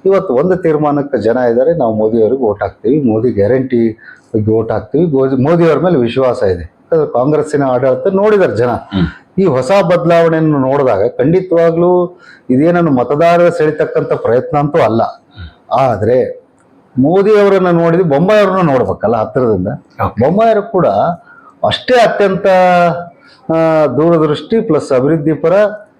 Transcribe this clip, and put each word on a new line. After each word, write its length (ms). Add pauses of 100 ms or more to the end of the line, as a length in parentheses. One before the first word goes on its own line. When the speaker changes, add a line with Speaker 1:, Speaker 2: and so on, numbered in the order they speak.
Speaker 1:
ಇವತ್ತು 280
ಒಂದು 220
ತೀರ್ಮಾನಕ್ಕೆ 640
ಜನ 160
ಇದ್ದಾರೆ, 400
ನಾವು 160
ಮೋದಿ 280
ಅವ್ರಿಗೆ 220
ಓಟ್ 200
ಹಾಕ್ತೀವಿ, 380
ಮೋದಿ 300
ಗ್ಯಾರಂಟಿ 680 (380)
ಬಗ್ಗೆ 160
ಓಟ್ 200
ಹಾಕ್ತೀವಿ, 340
ಗೋ-, 380
ಮೋದಿ 260
ಅವ್ರ 100
ಮೇಲೆ 180
ವಿಶ್ವಾಸ 460
ಇದೆ. 180
ಯಾಕಂದ್ರೆ 520
ಕಾಂಗ್ರೆಸ್ಸಿನ 500
ಆಡಳಿತ 500
ನೋಡಿದಾರೆ 440
ಜನ. 100
Speaker 2:
ಹ್ಮ್. 400 (300)
Speaker 1:
ಈ 80
ಹೊಸ 260
ಬದಲಾವಣೆಯನ್ನು 880
ನೋಡಿದಾಗ 480
ಖಂಡಿತವಾಗ್ಲೂ 1120 (300)
ಇದೇನನ್ನು 420
ಮತದಾರರ 580
ಸೆಳಿತಕ್ಕಂಥ 640
ಪ್ರಯತ್ನ 440
ಅಂತೂ 220
ಅಲ್ಲ. 240
Speaker 2:
ಹ್ಮ್. 760
Speaker 1:
ಆದ್ರೆ 640 (560)
ಮೋದಿ 400
ಅವರನ್ನ 280
ನೋಡಿದ್ರೆ 420
ಬೊಮ್ಮಾಯಿ 300
ಅವ್ರನ್ನ 320
ನೋಡ್ಬೇಕಲ್ಲ 460
ಹತ್ತಿರದಿಂದ. 500 (380)
Speaker 2:
ಓಕೆ. 200
Speaker 1:
ಬೊಮ್ಮಾಯಿ 280
ಅವರು 180
ಕೂಡ 160 (800)
ಅಷ್ಟೇ 260
ಅತ್ಯಂತ, 520 (1040)
ಆ, 340
ದೂರದೃಷ್ಟಿ 760
ಪ್ಲಸ್ 300
ಅಭಿವೃದ್ಧಿ 420
ಪರ 200 (460)